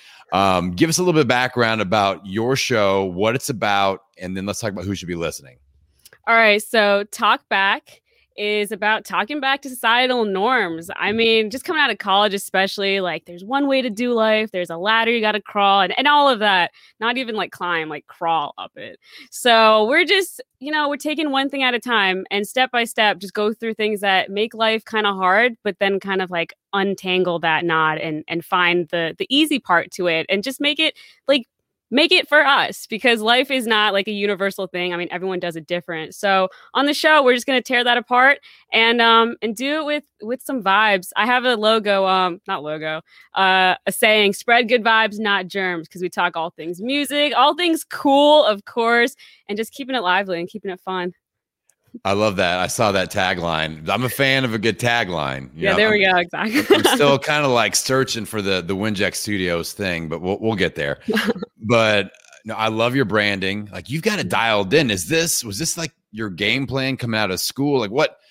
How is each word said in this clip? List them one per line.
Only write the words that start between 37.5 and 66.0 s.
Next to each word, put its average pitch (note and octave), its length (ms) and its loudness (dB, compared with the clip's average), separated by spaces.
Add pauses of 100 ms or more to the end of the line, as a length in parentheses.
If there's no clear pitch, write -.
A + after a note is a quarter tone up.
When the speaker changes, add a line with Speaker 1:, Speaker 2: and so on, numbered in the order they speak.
Speaker 2:
tear B3 200 0
that A#3+ 160 2
apart B3+ 420 4 (340)
and, A#3 260 4
um, A3+ 420 4
and G#3+ 140 -4
do C#4 240 -2
it D4+ 60 -4
with, D4 180 -2 (180)
with A#3 200 -8
some C4+ 200 -6
vibes. G3 540 2
I G#3 100 2
have B3 200 0
a B3+ 100 2
logo, G#3 500 2
um, F#3 400 0
not F#3+ 160 -6
logo, D#3 380 -6 (360)
uh, F#3+ 400 4 (100)
a G3 80 -2
saying, G#3+ 400 4
"Spread A#3 340 2
good A#3 160 2
vibes, A3 340 2
not G3+ 300 -2
germs," F3+ 400 -4
'cause F3 140 -14
we F3+ 80 -4
talk F3 260 -2
all E3 140 -4
things E3+ 320 -12
music, C#4+ 520 -2
all C#4+ 220 4
things E4 300 -2
cool, D4 580 4
of G3+ 220 0
course, A#3+ 500 0 (320)
and G3+ 100 -6
just A3 140 -6
keeping C4 240 -8
it A#3+ 60 -2
lively F3+ 400 0
and F3 80 -8
keeping G3 220 -12
it F#3 100 -14
fun. F#3 320 -6 (880)
Speaker 1:
I G2 80 0
love G2+ 240 2
that. F2+ 240 0
I F2+ 80 0
saw G#2+ 240 0
that F#2 200 -2
tagline. E2+ 800 -2
I'm A2 140 0
a B2 60 -4
fan C3+ 340 0
of A#2 100 -4
a A2+ 60 -4
good G#2+ 180 -2
tagline, E2 760 -4
you D#3+ 80 -8
Speaker 2:
Yeah, G3 80 0
Speaker 1:
know? F3+ 60 2
Speaker 2:
there G#3+ 140 2
we G3+ 140 0
Speaker 1:
I'm, F#3 80 2
Speaker 2:
go. F3+ 60 2
Exactly. G#3+ 560 0
Speaker 1:
I'm F#4 80 2
still C#3+ 340 4
kinda, D3 300 -2
like, A2+ 300 2
searching B2+ 480 -2
for G#2+ 160 -6
the, F#2+ 200 0
the F2 140 -4
Winject G2+ 400 -2
Studios F2+ 560 -4
thing, E2+ 380 -4
but D#2+ 120 -6
we'll, F#2 200 -2
we'll A2 160 0
get F2 180 0
there. C#2+ 320 -4
Speaker 2:
<laughs> - 20 -2 (500)
Speaker 1:
But, G#2+ 540 2 (320)
no, A2 80 -12
I A2 140 -2
love A2+ 280 0
your C#3 80 2
branding. G2+ 720 -2
Like, F#2 160 -12
you've D#3+ 140 -6
got G#3 160 -2
it F3 100 -6
dialed G#2+ 440 0
in. C#3+ 180 2
Is F2+ 180 -4
this, E3 340 -2
was G2+ 140 -10
this, D#3 180 -6
like, E3 160 -8 (200)